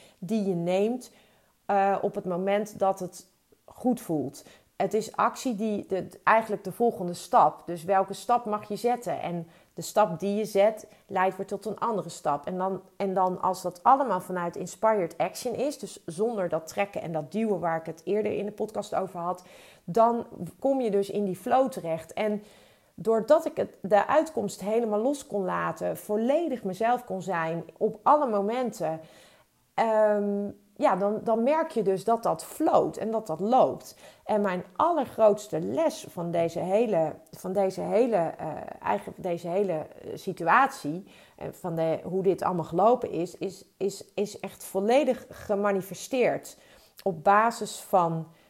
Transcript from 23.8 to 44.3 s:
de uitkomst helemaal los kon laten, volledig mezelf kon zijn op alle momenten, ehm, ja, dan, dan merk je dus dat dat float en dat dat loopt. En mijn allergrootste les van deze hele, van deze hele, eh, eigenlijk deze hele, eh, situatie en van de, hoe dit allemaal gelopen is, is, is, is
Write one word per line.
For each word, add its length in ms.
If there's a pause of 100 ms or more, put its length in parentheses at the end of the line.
de 260
uitkomst 540
helemaal 400
los 260
kon 180
laten, 520
volledig 680
mezelf 400
kon 180
zijn 420 (120)
op 260
alle 240
momenten, 720 (720)
ehm, 760 (280)
ja, 200
dan, 280
dan 180
merk 280
je 120
dus 220
dat 180
dat 220
float 520
en 140
dat 160
dat 140
loopt. 560 (280)
En 160
mijn 240 (120)
allergrootste 840
les 500
van 200
deze 280
hele, 560 (160)
van 220
deze 280
hele, 360
eh, 320 (320)
eigenlijk 420
deze 260
hele, 240
eh, 420
situatie 920 (320)
en 180
van 200
de, 300
hoe 180
dit 200
allemaal 220
gelopen 460
is, 280
is, 260 (120)
is, 380
is 260